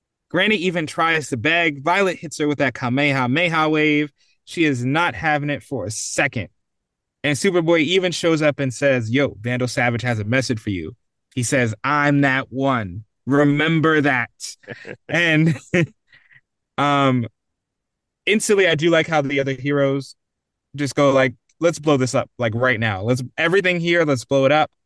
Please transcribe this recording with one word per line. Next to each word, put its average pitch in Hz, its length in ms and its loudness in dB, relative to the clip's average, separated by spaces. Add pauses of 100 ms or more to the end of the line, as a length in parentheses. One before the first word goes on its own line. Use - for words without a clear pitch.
(300)
Granny 202 280 0
even 170 300 -2
tries 160 420 -2
to 131 80 -4
beg. 151 460 0
Violet 180 340 0
hits 160 220 -14
her 147 80 0
with 147 120 0
that 135 160 0
Kamehameha 143 960 0
wave. 151 420 2 (340)
She 165 200 -2
is 127 200 0
not 151 300 0
having 151 340 -2
it 143 140 -6
for 117 220 -8
a 110 60 -8
second. - 580 -4 (720)
And 143 140 -2
Superboy 170 440 2
even 180 300 0
shows 160 300 0
up 147 180 0
and 135 140 -4
says, 127 380 0
"Yo, 127 300 0
Vandal 123 260 -2
Savage 120 360 -2
has 120 160 -2
a 104 40 -4
message 113 360 -2
for - 100 -8
you." 85 260 -6 (400)
He 123 80 -2
says, 120 400 0
"I'm 143 380 2
that 135 300 0
one. 117 540 -4 (200)
Remember 147 760 2
that." 127 300 0 (360)
<laughs> - 420 -16
And, 160 480 2 (160)
<laughs> - 1040 -6
um, 135 500 2 (960)
instantly, 196 420 2
I 160 80 2
do 156 140 0
like 160 180 2
how 160 140 0
the 139 180 -2
other 135 140 -2
heroes 139 640 -2 (600)
just 139 200 -4
go 143 160 4
like, 131 240 2 (240)
"Let's 165 200 0
blow 147 180 2
this 127 180 -2
up, - 220 -2
like, 113 180 -2
right 120 240 0
now. 104 240 -2
Let's, 127 200 0 (140)
everything 180 420 2
here, 170 260 2
let's 139 200 -2
blow 135 200 2
it 135 60 4
up." 151 200 2 (140)